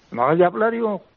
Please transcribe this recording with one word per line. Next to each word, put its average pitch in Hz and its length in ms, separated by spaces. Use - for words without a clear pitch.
Bunaqa 127 260
gaplar 220 340
yo'q. 220 280